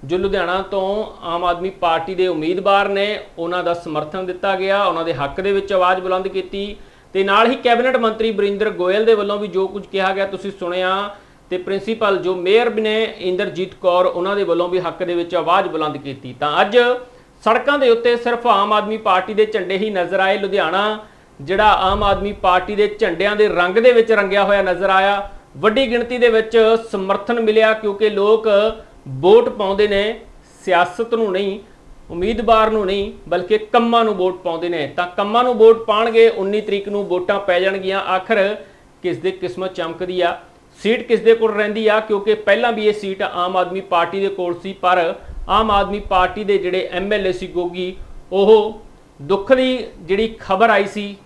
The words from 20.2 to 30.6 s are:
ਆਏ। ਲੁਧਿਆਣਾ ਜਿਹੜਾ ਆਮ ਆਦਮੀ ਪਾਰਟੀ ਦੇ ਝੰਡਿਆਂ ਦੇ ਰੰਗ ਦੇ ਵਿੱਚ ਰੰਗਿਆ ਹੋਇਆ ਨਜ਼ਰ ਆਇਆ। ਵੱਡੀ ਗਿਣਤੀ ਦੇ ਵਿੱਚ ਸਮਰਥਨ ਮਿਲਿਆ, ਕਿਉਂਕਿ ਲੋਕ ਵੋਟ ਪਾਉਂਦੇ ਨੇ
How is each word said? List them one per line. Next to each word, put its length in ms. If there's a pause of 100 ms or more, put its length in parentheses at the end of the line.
ਆਏ। 180
ਲੁਧਿਆਣਾ 600 (420)
ਜਿਹੜਾ 320
ਆਮ 300
ਆਦਮੀ 300
ਪਾਰਟੀ 420
ਦੇ 240
ਝੰਡਿਆਂ 380
ਦੇ 120
ਰੰਗ 260
ਦੇ 180
ਵਿੱਚ 200
ਰੰਗਿਆ 320
ਹੋਇਆ 180
ਨਜ਼ਰ 280
ਆਇਆ। 400 (260)
ਵੱਡੀ 340
ਗਿਣਤੀ 280
ਦੇ 100
ਵਿੱਚ 500 (140)
ਸਮਰਥਨ 480
ਮਿਲਿਆ, 320
ਕਿਉਂਕਿ 380
ਲੋਕ 380 (600)
ਵੋਟ 400
ਪਾਉਂਦੇ 400
ਨੇ 320 (440)